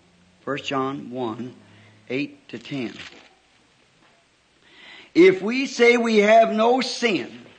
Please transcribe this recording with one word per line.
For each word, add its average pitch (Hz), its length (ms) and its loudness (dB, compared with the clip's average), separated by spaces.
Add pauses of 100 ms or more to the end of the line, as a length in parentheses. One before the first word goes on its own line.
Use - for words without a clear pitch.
(420)
First 143 240 -10
John 135 440 -8
one 123 440 -10 (560)
eight 143 400 -10
to 117 80 -14
ten. 120 340 -10 (2250)
"If 185 260 6
we 247 260 -4
say 240 300 4
we 226 220 0
have 214 340 4
no 233 300 2
sin - 640 -6 (120)